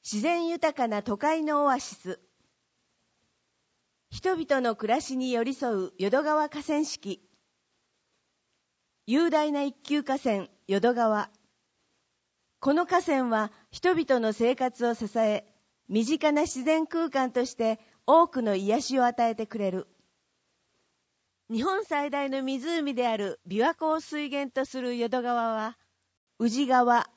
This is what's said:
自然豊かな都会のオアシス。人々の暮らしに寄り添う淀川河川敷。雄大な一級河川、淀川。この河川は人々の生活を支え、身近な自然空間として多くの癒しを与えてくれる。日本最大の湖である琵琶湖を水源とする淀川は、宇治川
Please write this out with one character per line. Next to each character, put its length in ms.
自 180
然 260
豊 260
か 140
な 160
都 140
会 260
の 220
オ 60
ア 80
シ 160
ス。 240
人 260
々 240
の 160
暮 180
ら 60
し 160
に 160
寄 120
り 100
添 200
う 240
淀 260
川 260
河 140
川 200
敷。 380
雄 220
大 220
な 120
一 180
級 220
河 160
川、 280
淀 260
川。 360
こ 140
の 120
河 160
川 280
は 220
人 240
々 240
の 140
生 220
活 300
を 80
支 120
え、 280
身 180
近 260
な 120
自 200
然 220
空 240
間 220
と 140
し 100
て 240
多 220
く 160
の 120
癒 260
し 180
を 60
与 240
え 60
て 120
く 100
れ 140
る。 160
日 140
本 220
最 240
大 200
の 140
湖 500
で 140
あ 100
る 300
琵 180
琶 100
湖 160
を 80
水 300
源 240
と 120
す 160
る 160
淀 240
川 320
は、 240
宇 100
治 180
川 500